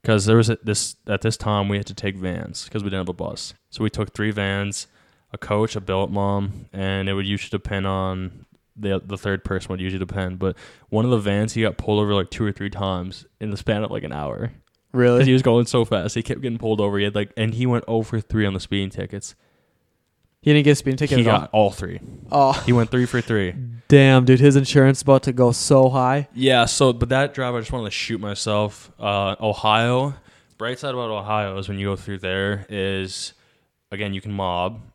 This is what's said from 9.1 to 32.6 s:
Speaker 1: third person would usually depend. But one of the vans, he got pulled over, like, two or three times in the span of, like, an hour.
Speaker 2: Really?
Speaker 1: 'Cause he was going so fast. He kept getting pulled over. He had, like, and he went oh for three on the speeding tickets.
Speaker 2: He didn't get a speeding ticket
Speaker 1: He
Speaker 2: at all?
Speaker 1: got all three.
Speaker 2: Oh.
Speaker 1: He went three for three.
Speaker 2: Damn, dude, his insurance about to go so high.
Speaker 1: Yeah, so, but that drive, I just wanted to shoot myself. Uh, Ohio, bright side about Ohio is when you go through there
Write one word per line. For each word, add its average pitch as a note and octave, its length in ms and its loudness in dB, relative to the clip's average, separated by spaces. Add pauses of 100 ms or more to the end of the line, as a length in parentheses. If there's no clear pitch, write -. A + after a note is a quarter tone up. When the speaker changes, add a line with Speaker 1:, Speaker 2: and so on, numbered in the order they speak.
Speaker 1:
third F#2+ 260 -4
person F#2+ 260 -6
would F#2 120 -6
usually F#2 180 -4
depend. F#2 400 -6
But F#2 160 -2 (340)
one A2 160 0
of B2+ 60 2
the A#2+ 60 4
vans, G#2 360 0
he A2+ 100 -2
got G2+ 140 -2
pulled G#2 240 0
over, G#2 120 0
like, G2 160 -2
two - 160 -4
or G2+ 60 -2
three G2+ 180 -8
times F#2+ 560 -6 (140)
in G#2+ 120 -8
the G2+ 60 -8
span G#2 260 -2
of, - 80 -6
like, G2+ 120 -8
an C#2+ 100 -10
hour. D2 380 -6 (420)
Speaker 2:
Really? B2 260 6
Speaker 1:
'Cause C3 80 6
he C3 60 6
was C3 80 6
going A#2+ 240 4
so A#2+ 200 0
fast. G#2 300 -2
He A#2 60 -2
kept B2+ 200 -6
getting A#2 180 -6
pulled A2 200 -2
over. G2+ 200 0
He G2+ 40 0
had, G2+ 120 -4
like, G#2 200 -4
and A2 200 -2
he B2 100 -2
went A#2+ 220 0
oh A2+ 160 0
for A2 180 -4
three G#2+ 240 0
on G2 80 -2
the F#2+ 60 -4
speeding G2 320 -4
tickets. G2 420 -10 (1080)
Speaker 2:
He D3 100 4
didn't D3 140 6
get D3 60 8
a C#3+ 40 6
speeding C3+ 220 -4
ticket C#3+ 220 2
Speaker 1:
He A#2 80 4
Speaker 2:
at A2 60 4
all? G#2 60 2
Speaker 1:
got - 140 -8
all G#2 180 4
three. F2 280 -10 (320)
Speaker 2:
Oh. C#3 200 4 (140)
Speaker 1:
He B2 80 4
went A#2 180 2
three B2 140 2
for A#2+ 160 -2
three. G2 340 -2 (320)
Speaker 2:
Damn, C3+ 380 8
dude, B2+ 140 8
his C#3 160 8
insurance C3+ 460 4
about C3+ 220 6
to C3 100 -2
go A#2+ 180 4
so C3 380 4
high. C3+ 440 0
Speaker 1:
Yeah, B2+ 320 4
so, C3 280 2
but A#2+ 160 -2
that C#3 240 0
drive, B2 220 -4
I A#2 40 -4
just A2 120 -10
wanted B2 140 -6
to G2+ 60 -8
shoot - 280 -6
myself. G#2 800 -4
Uh, G2+ 400 0
Ohio, A#2 760 2 (420)
bright B2 220 -8
side C#3 140 -8
about B2 180 -6
Ohio G#2 480 -4
is G2 100 -8
when G2 100 -6
you G2 80 -4
go G2 80 -2
through G2 240 -12
there G2 500 -2